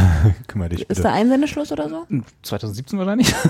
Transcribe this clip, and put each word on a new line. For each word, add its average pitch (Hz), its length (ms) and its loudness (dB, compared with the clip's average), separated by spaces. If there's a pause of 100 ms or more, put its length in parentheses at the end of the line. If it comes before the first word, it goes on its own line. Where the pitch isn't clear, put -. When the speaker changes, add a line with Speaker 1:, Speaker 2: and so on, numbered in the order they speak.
(180)
Speaker 1:
<laughs> 85 300 2
Kümmer 87 220 -4
dich 85 120 -4
Speaker 2:
Ist - 80 -10
Speaker 1:
bitte. 92 140 -2
Speaker 2:
da 98 100 2
Einsendeschluss 269 580 0
oder 302 180 -6
so? 330 160 -10 (380)
Speaker 3:
Zweitausendsiebzehn 110 560 -8
wahrscheinlich. 202 340 0 (160)